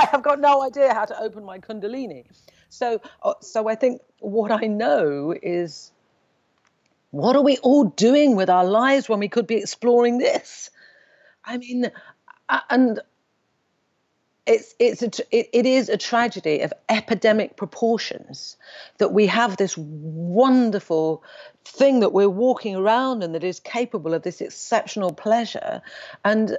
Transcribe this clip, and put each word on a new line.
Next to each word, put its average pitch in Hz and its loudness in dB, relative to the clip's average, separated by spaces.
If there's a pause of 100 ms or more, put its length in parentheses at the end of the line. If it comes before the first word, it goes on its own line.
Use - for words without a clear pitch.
I - 6
have 269 -2
got 285 0
no 285 4
idea 269 2
how 214 -2
to 214 -8
open 214 -8
my 190 -18
kundalini. 214 -10 (460)
So, 233 -4 (200)
uh, 202 -2
so 220 -6
I 220 -2
think 247 0 (200)
what 214 -2
I 220 0
know 180 0
is, 175 -6 (1200)
what 190 0
are 285 4
we 269 4
all 277 4
doing 247 4
with 190 0
our 180 4
lives 247 2
when 208 0
we 202 -4
could 233 -2
be 226 -2
exploring 240 2
this? - -4 (760)
I 240 -10
mean, 247 -4 (560)
a-, 269 -2
and 240 2 (1400)
it's, - 0
it's 233 2
a 233 -2
tr-, - -8 (100)
it, 233 0
it 240 2
is 262 2
a 208 -2
tragedy 202 -2
of 139 -4 (180)
epidemic 220 0
proportions - -6 (420)
that 185 0
we 208 4
have 208 0
this 196 -2
wonderful 165 0 (420)
thing 269 4
that 202 2
we're 202 4
walking 220 0
around 220 0
and 165 -6
that 156 -4
is 180 -6
capable 180 -6
of 160 -4
this 180 -8
exceptional - -4
pleasure. - -4 (420)
And 214 0